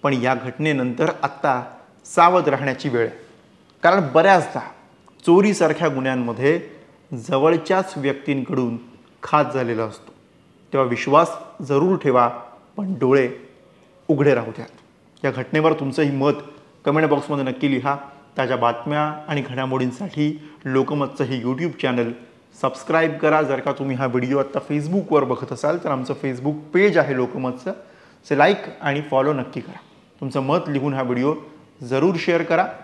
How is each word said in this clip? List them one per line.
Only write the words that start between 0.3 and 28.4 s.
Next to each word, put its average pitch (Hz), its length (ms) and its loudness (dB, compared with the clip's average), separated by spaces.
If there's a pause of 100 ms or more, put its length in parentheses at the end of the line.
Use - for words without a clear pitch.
घटनेनंतर 131 760 -2 (120)
आत्ता 135 400 -2 (420)
सावध 175 440 4
राहण्याची 135 400 -2
वेळ 120 180 0
आहे, - 100 -8 (640)
कारण 185 180 6 (140)
बऱ्याचदा 165 460 4 (680)
चोरीसारख्या 170 640 4
गुन्ह्यांमध्ये 131 720 0 (680)
जवळच्याच 165 680 2
व्यक्तींकडून 131 800 -2 (480)
घात 151 200 2 (100)
झालेला 117 280 -2
असतो. - 300 -10 (600)
तेव्हा 135 160 2
विश्वास 139 420 2 (320)
जरूर 147 340 2
ठेवा, 123 340 4 (460)
पण 104 220 -4
डोळे 127 300 4 (800)
उघडे 143 260 4
राहू 113 160 -4
द्या. 117 140 -12 (600)
या 139 60 2
घटनेवर 156 420 2
तुमचंही 143 380 0
मत 139 220 2 (520)
कमेंट 151 240 2
बॉक्समध्ये 143 360 0
नक्की 131 260 -2
लिहा. 135 260 -2 (400)
ताज्या 127 200 0
बातम्या 147 720 -2
आणि 147 120 -2
घडामोडींसाठी 131 1120 -4 (140)
लोकमतचं 135 600 -2
हे 123 180 -4
YouTube 131 400 -4
चॅनेल 120 300 0 (500)
सबस्क्राईब 151 560 0
करा. 156 240 2
जर 131 180 -2
का 139 120 -4
तुम्ही 135 240 -4
हा 135 100 -2
व्हिडिओ 127 320 0
आत्ता 139 220 -2 (100)
Facebook-वर 151 540 0
बघत 127 280 -4
असाल, 151 320 -2
तर 160 60 -2
आमचं 131 240 -4 (100)
Facebook 135 340 -4 (160)
पेज 180 240 4
आहे 139 180 2
लोकमतचं, 127 560 -4 (580)
ते 143 80 2
लाईक 190 200 6 (220)